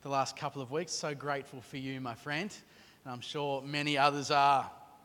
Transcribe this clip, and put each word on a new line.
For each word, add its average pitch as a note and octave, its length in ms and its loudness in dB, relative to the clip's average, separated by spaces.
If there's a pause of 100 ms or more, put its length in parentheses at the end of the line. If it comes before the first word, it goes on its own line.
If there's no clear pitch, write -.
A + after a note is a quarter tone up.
the C#3+ 60 -10
last C3+ 280 0
couple C#3+ 260 -6
of A#2+ 80 -8
weeks. E3+ 220 -4
So D3+ 240 -4
grateful C3+ 460 -6
for C#3 160 -12
you, C3+ 220 -6
my B2 140 -6
friend, D3+ 400 -4 (500)
and C3 80 -10
I'm B2 100 -10
sure C#3+ 400 -4
many D3 360 0
others C#3+ 320 4
are. C#3 400 6 (340)